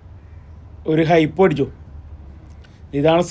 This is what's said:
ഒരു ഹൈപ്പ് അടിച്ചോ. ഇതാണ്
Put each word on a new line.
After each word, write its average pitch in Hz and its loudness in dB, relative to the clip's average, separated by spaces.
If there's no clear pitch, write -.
ഒരു 156 0
ഹൈപ്പ് 165 2
അടിച്ചോ. 143 0
ഇതാണ് 165 2